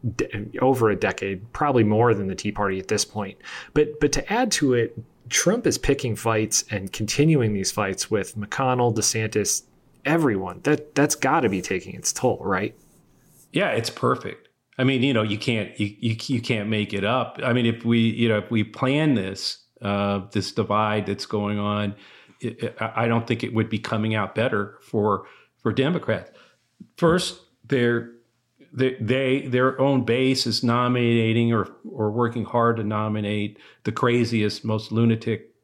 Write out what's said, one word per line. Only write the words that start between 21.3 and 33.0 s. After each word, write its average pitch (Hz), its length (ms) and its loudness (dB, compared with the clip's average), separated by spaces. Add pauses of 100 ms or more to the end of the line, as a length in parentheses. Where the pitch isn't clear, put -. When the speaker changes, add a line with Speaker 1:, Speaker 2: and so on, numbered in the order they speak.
Speaker 2:
on, 104 360 -2 (440)
it, 113 240 -8
it, - 160 -8
I, 113 240 -2
I 120 60 2
don't 113 180 0
think 113 160 -2
it 113 100 -6
would 110 160 0
be 104 100 -4
coming 110 360 -2
out 101 180 -4
better 107 480 -2
for, 101 440 0 (360)
for 113 120 0
Democrats. 147 580 -2 (640)
First, 170 460 2 (240)
they're, 120 480 0 (600)
they, 127 260 0
they, 131 480 0
their 131 320 2
own 135 240 4
base 127 420 2
is 113 160 -2
nominating 117 920 2
or, 104 160 0 (200)
or 107 220 -2
working 117 320 -2
hard 117 340 2
to 110 60 -4
nominate 107 760 -2 (280)